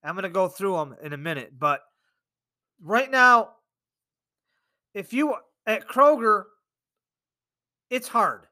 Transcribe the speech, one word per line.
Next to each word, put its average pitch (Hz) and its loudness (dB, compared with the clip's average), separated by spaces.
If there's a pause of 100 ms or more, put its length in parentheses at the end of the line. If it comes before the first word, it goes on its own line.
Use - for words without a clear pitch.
I'm 156 -8
gonna 190 -6
go 185 0
through 185 -4
'em 143 -8
in 151 -10
a 147 -12
minute, 139 -10
but 143 -2 (1000)
right 233 -2
now, 247 4 (1400)
if 202 -12
you, 269 -2 (320)
at 214 -4
Kroger, 233 4 (1500)
it's 247 -6
hard. 175 -2